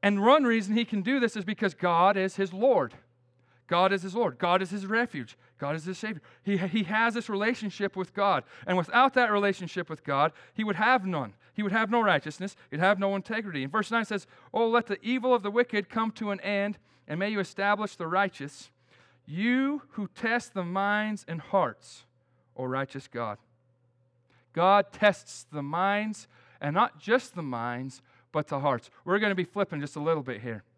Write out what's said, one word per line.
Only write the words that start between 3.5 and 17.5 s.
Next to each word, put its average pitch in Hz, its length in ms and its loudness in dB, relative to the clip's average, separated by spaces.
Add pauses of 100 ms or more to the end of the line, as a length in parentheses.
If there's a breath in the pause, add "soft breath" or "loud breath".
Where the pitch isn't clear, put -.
God 185 280 4
is 185 100 -2
his 185 100 -10
Lord. 139 240 0
God 180 240 4
is 180 100 -4
his 196 140 -6
refuge. 208 520 -4 (200 soft breath)
God 143 180 -4
is 156 100 -10
his 180 120 -8
Savior. 214 240 -8 (220 soft breath)
He, 202 140 2
he 190 260 0
has 220 300 0
this 226 160 -6
relationship 202 680 -2
with 185 180 -6
God. 196 300 2 (240 loud breath)
And 180 100 2
without 254 360 4
that 240 180 4
relationship 190 580 0
with 160 140 -10
God, 143 300 2 (200 loud breath)
he 220 120 -4
would 208 100 -2
have 214 300 2
none. 147 280 -4 (200 soft breath)
He 214 100 -4
would 196 80 -2
have 220 180 0
no 233 120 2
righteousness. 185 560 0 (120)
He'd 143 120 -4
have 190 180 4
no 196 160 0
integrity. 196 480 -6
And 135 80 -6
verse 214 180 -2
nine 226 140 0
says, 208 240 -6 (260 soft breath)
"Oh, 226 140 2
let 233 200 2
the 202 140 -4
evil 247 320 2
of 233 80 4
the 202 80 -4
wicked 214 400 0
come 220 220 -2
to 214 200 -6
an 196 100 -6
end, 202 360 -2 (300 soft breath)
and 151 100 -6
may 196 120 -2
you 214 100 -2
establish 208 560 -2